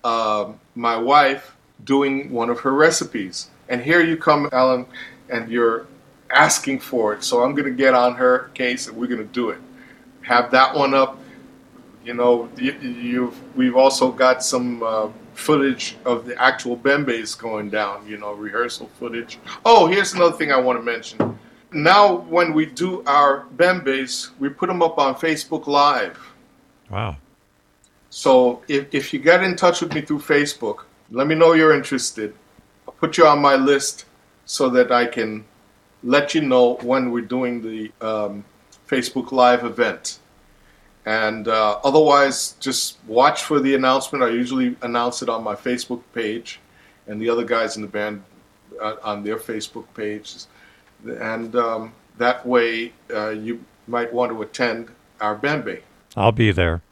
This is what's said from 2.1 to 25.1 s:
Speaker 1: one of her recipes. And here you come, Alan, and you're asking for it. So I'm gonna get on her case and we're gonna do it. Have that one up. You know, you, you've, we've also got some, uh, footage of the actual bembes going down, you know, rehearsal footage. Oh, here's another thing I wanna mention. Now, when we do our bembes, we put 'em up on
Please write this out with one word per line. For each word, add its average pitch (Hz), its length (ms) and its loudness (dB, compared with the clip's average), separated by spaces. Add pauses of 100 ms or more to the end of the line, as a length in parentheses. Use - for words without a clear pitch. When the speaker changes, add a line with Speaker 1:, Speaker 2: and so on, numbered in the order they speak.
Speaker 1:
one 120 200 -2
of 120 100 -4
her 135 120 0
recipes. 139 760 0 (180)
And 123 140 -4
here 165 180 2
you 165 160 2
come, 151 360 0
Alan, 127 340 2 (440)
and 113 200 -6
you're 117 360 0 (440)
asking 139 500 2
for 107 340 -2
it. - 100 -12
So 120 180 0
I'm 139 120 0
gonna 139 160 -2
get 127 240 2
on 123 200 4
her 127 400 2
case 123 340 -4
and 113 80 -16
we're 120 100 -6
gonna 117 180 -6
do 113 260 -4
it. - 80 -10 (640)
Have 123 280 2
that 135 240 4
one 139 200 0
up. 135 240 2 (840)
You 120 100 -10
know, 120 420 2
you, 127 160 -4
you've, 123 840 -8
we've 127 200 2
also 131 360 4
got 127 300 2
some, 123 400 -4
uh, 110 260 -2 (240)
footage 139 720 -2
of 120 220 -2
the 123 140 -8
actual 127 360 0
bembes 127 600 -2
going 107 320 -8
down, 101 380 -6
you 107 120 -14
know, 104 160 -10
rehearsal 107 540 -6 (120)
footage. 117 380 -12 (260)
Oh, 220 220 8
here's 190 260 0
another 175 240 2
thing 147 160 -2
I 131 80 4
wanna 123 220 0
mention. - 560 -6 (340)
Now, 180 420 6
when 170 380 0
we 156 140 2
do 180 400 -6
our 143 400 4 (100)
bembes, 135 840 -2
we 139 100 -4
put 180 220 -4
'em 180 100 -2
up 165 180 2
on 135 180 0